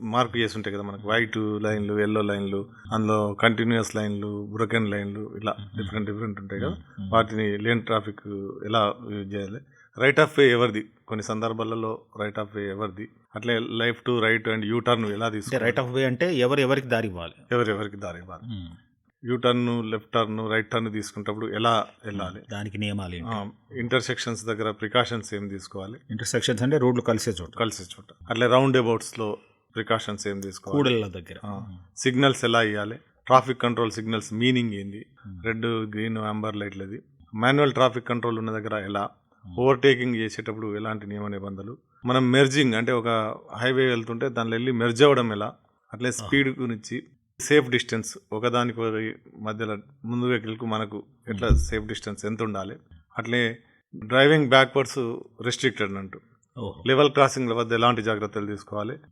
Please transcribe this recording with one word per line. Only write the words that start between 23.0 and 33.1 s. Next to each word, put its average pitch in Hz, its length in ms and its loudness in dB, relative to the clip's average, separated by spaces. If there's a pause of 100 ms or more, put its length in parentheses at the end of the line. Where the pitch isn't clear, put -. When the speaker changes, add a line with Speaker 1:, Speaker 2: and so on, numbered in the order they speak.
Speaker 2:
ఏంటి? 87 160 -10
Speaker 1:
ఆ, 104 160 -6 (260)
ఇంటర్సెక్షన్స్ 117 720 -2
దగ్గర 110 260 -2
ప్రికాషన్స్ 110 640 -2
ఏం 101 140 -6
తీసుకోవాలి, 98 500 -12 (120)
Speaker 2:
ఇంటర్సెక్షన్స్ 113 520 -2
అంటే 143 160 4
రోడ్లు 123 240 4
కలిసే 113 280 0
చోట. 87 280 -6
Speaker 1:
కలిసే 107 260 -2
చోట. - 200 -20 (260)
అట్లే 117 160 2
రౌండ్ 131 300 6
అబౌట్స్‌లో 113 640 -2 (360)
ప్రికాషన్స్ 107 540 -4
ఏం 98 120 -4
తీసుకోవాలి, 98 360 -6
Speaker 2:
కూడళ్ళ 123 300 2
దగ్గర. 90 380 -14
Speaker 1:
ఆ, 104 80 -8
Speaker 2:
మ్మ్. 98 260 -12 (180)
Speaker 1:
సిగ్నల్స్ 131 480 2
ఎలా 117 180 4
ఇవ్వాలి, 104 320 -2 (320)